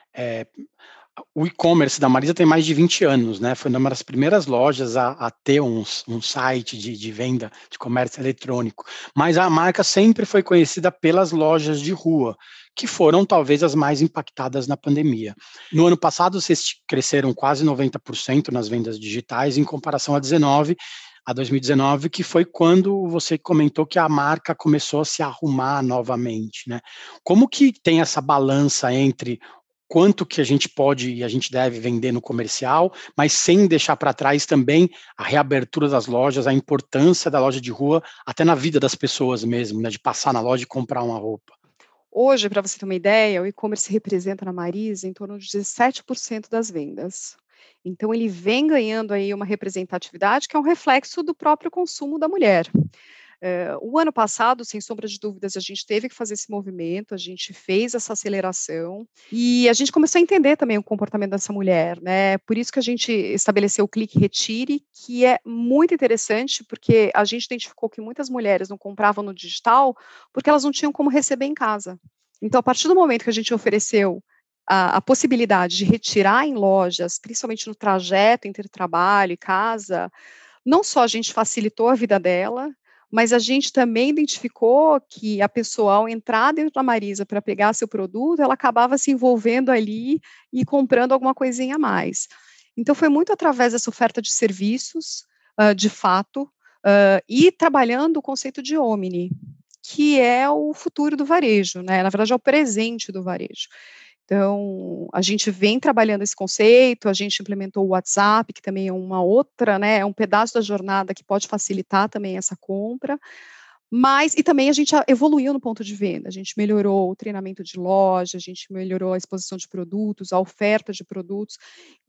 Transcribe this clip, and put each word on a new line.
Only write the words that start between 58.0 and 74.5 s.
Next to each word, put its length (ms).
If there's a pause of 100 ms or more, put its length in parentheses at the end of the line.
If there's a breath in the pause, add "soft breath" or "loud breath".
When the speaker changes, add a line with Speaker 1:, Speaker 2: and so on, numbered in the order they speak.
Speaker 2:
aceleração 920 (240 soft breath)
e 380
a 40
gente 200
começou 260
a 40
entender 340
também 200
o 60
comportamento 480
dessa 220
mulher, 500
né? 360
Por 200
isso 140
que 80
a 20
gente 300
estabeleceu 720
o 40
Clique 300
Retire, 760
que 320
é 220
muito 480
interessante, 720
porque 500
a 100
gente 200
identificou 440
que 120
muitas 280
mulheres 400
não 80
compravam 460
no 100
digital 640 (360 soft breath)
porque 180
elas 140
não 80
tinham 200
como 160
receber 380
em 80
casa. 420 (460)
Então, 160
a 40
partir 260
do 80
momento 260
que 80
a 20
gente 220
ofereceu 680 (460)